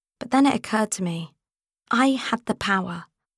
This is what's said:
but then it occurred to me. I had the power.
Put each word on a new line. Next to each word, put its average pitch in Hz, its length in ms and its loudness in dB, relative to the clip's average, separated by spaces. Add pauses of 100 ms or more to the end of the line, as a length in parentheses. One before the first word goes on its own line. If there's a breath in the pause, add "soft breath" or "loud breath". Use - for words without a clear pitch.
(200)
but - 120 -6
then 269 140 6
it - 100 4
occurred 220 360 -2
to 190 120 -6
me. 165 300 -6 (560)
I 262 200 4
had 247 360 -2
the 214 100 -2
power. 180 500 -4 (320)